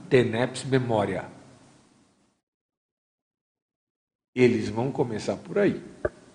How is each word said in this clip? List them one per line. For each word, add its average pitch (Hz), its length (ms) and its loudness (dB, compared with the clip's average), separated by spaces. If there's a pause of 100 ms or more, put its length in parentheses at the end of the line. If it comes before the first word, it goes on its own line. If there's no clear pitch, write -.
teneps, 120 560 2
memória. 113 600 0 (3000)
Eles 110 360 4
vão 117 220 -2
começar 107 440 -2
por 160 220 -8
aí. 190 240 2 (540)